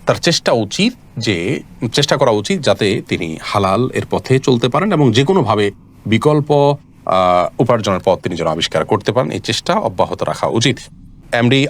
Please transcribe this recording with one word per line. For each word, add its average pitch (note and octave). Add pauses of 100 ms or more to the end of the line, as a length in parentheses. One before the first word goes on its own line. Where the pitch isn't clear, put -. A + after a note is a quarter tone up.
তার B2
চেষ্টা -
উচিত C3+ (240)
যে, G#2+ (320)
চেষ্টা D3
করা B2+
উচিত A2
যাতে G#2
তিনি E2
হালাল G2+
এর A2
পথে C3
চলতে B2+
পারেন F3
এবং D3
যে A#2+
কোনোভাবে G#2+ (340)
বিকল্প, C#3+ (300)
আহ, F2+
উপার্জনের G#2
পথ F#2
তিনি F2+
যেন D#2+
আবিষ্কার D#2+
করতে G#2+
পারেন, B2
এই G#2+
চেষ্টা -
অব্যাহত F2+
রাখা -
উচিত। A#2 (540)
এমডি B2